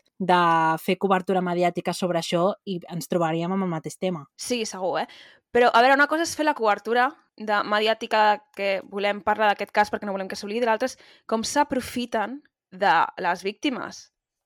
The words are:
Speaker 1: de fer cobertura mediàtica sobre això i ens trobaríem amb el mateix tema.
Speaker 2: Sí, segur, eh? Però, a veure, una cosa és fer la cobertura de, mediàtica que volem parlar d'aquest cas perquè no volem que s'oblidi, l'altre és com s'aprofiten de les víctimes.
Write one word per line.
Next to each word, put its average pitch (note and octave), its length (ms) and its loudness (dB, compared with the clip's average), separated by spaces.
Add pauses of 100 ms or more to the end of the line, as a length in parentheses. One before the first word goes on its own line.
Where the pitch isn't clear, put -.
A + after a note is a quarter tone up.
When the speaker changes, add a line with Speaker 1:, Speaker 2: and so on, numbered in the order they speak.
(180)
Speaker 1:
de F3+ 220 2 (400)
fer F#3 180 -2
cobertura F#3+ 440 0
mediàtica F3 520 -2
sobre F3 260 -2
això F3 440 0
i F#3+ 240 -6
ens E3+ 220 -8
trobaríem E3 420 0
amb F#3+ 120 -2
el F#3 60 -2
mateix D#3+ 300 -8
tema. F3 380 -6
Speaker 2:
Sí, A#3+ 280 -4
segur, F#3 360 -4
eh? A3+ 60 -6 (440)
Però, A#3+ 220 4
a A#3 80 6
veure, C4 140 8
una C#4+ 120 4
cosa D#4 160 0
és - 140 -6
fer D#4 80 0
la D4 80 2
cobertura A3+ 560 0 (260)
de, G#3+ 300 -2
mediàtica G#3+ 800 2 (100)
que G3 300 -2
volem G3+ 360 -4
parlar G#3+ 280 2
d'aquest G3+ 240 -2
cas G#3 180 2
perquè G#3+ 140 -6
no G3+ 80 -6
volem F#3+ 160 -6
que G#3 80 -10
s'oblidi, A#3+ 280 -4
l'altre A3+ 200 0
és - 120 -6 (280)
com A3+ 180 -2
s'aprofiten B3 1000 -4 (280)
de F#3 220 2 (240)
les F3+ 260 -2
víctimes. G#3 680 -6 (320)